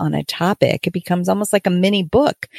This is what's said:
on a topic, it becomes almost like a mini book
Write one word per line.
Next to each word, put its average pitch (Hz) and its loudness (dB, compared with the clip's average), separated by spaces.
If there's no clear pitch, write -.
on 151 -2
a 147 -2
topic, - 0
it 175 -4
becomes 180 -2
almost 202 -2
like 202 2
a 185 0
mini 190 2
book - 0